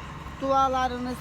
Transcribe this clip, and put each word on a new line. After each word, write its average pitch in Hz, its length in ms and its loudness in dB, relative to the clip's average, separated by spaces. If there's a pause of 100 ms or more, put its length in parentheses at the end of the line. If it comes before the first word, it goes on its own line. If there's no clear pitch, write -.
(420)
dualarınız. 262 800 2